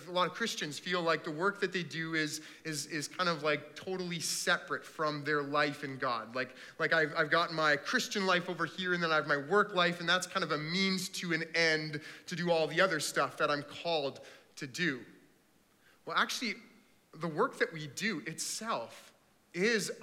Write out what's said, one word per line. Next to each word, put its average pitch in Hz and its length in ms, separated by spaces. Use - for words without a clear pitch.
a - 20
lot 175 140
of 160 80
Christians 180 460
feel 180 240
like 160 200
the 170 60
work 165 320
that 180 100
they 180 120
do 160 320
is, 151 260
is, 147 220
is 156 200
kind 180 220
of, 151 140
like, 151 320
totally 180 440
separate - 640
from 151 400
their 147 200
life 143 400
in 135 160
God. 117 360
Like, 127 200
like, 156 120
I've, 156 240
I've 160 140
got 165 240
my 156 220
Christian 202 500
life 180 240
over 165 160
here, 180 300
and 175 80
then 165 80
I 156 60
have 143 100
my 147 100
work 190 380
life, 175 240
and 170 100
that's 180 160
kind 185 180
of 160 100
a 151 40
means 185 520
to 175 240
an 160 100
end 156 480
to 175 100
do 170 140
all 160 160
the 156 160
other 165 180
stuff 139 380
that 151 140
I'm 143 120
called 143 380
to 165 100
do. 135 360
Well, 160 100
actually, 214 380
the 165 140
work 185 320
that 226 120
we 156 140
do 180 300
itself 156 800
is 196 380